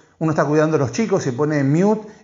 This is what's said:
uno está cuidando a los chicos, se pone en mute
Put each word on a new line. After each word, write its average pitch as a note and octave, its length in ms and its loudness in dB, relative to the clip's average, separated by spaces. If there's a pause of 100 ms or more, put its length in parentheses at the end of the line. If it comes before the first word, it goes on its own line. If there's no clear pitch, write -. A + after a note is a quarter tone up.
(180)
uno D#3+ 140 0
está D#3 120 0
cuidando D#3 320 2
a - 20 2
los B2+ 140 -2
chicos, G3 300 -2
se C#3 100 -4
pone D3 280 -2
en C3+ 120 2
mute G#3 340 0 (180)